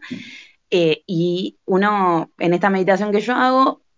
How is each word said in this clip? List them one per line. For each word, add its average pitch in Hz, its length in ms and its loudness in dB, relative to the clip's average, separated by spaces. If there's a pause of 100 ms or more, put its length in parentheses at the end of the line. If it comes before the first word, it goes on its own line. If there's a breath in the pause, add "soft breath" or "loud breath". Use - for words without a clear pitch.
(680 loud breath)
eh, 165 380 0
y 175 580 -4
uno, 190 640 0 (100)
en 170 140 0
esta 180 160 2
meditación 190 420 0
que 214 100 2
yo 226 120 -2
hago, 262 480 2 (160)